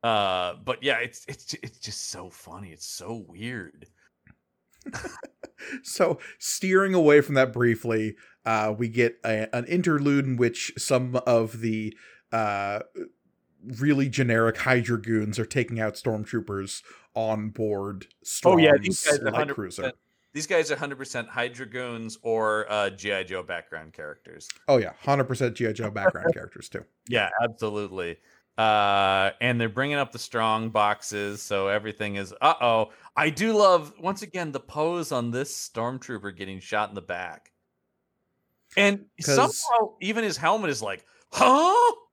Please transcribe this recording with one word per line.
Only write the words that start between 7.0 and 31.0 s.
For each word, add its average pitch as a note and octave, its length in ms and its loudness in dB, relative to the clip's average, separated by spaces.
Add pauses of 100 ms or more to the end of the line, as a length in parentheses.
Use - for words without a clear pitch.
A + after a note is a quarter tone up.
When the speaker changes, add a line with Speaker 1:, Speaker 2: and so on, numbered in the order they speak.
Speaker 2:
from C#3+ 140 0
that C3 180 4
briefly, A2+ 640 0 (300)
uh, G#2+ 320 0
we A#2+ 100 -2
get A#2 380 2
a, A2 300 0
an B2 100 -2
interlude C#3+ 600 2
in C3 120 0
which B2+ 400 0
some B2+ 380 0 (100)
of A2+ 360 2
the, A2 360 -4 (340)
uh, G#2 500 -2 (960)
really C#3 300 2
generic A2+ 480 2
Hydra A#2+ 440 2
goons G#2+ 380 -2
are A2 60 -2
taking A#2 340 -2
out G#2+ 160 -2
stormtroopers G#2 880 -6 (320)
on A2 340 -2
board G2+ 560 -4 (400)
Speaker 1:
Oh, F3+ 120 8
yeah, D#3 160 8
Speaker 2:
Strom's C#3 120 4
Speaker 1:
these F#3 200 -2
guys D3 160 4
are - 40 -6
Speaker 2:
light C3 100 -2
Speaker 1:
hundred C#3+ 200 0
Speaker 2:
cruiser. G2 280 -8
Speaker 1:
percent, - 120 -4 (380)
these D3+ 140 -8
guys D#3+ 240 2
are C#3+ 40 0
hundred C#3 220 -8
percent B2+ 320 -10
Hydra B2 360 -6
goons A#2 560 -10
or, A2 480 0
uh, G#2 220 0
G G2 220 -6
I F#2+ 100 -2
Joe F#2 180 -8
background D#2+ 520 -12
characters. - 540 -16 (200)
Speaker 2:
Oh, C#3 100 6
yeah, G#2 140 0 (100)
hundred C#3 220 2
percent B2+ 320 -2
G A#2+ 120 -2
I G#2+ 60 0
Joe G#2+ 160 -6
background G2 420 0
Speaker 1:
<laughs> - 20 0
Speaker 2:
characters, - 360 -12
too. - 160 -12 (220)
Speaker 1:
Yeah, A2 220 0 (120)
absolutely. G#2 760 -4 (400)
Uh, G2+ 720 4 (100)
and A#2+ 180 0
they're A2+ 80 0
bringing C3+ 300 -2
up C#3 160 -4
the A#2 60 -12
strong A2+ 500 -2
boxes, G#2 720 -2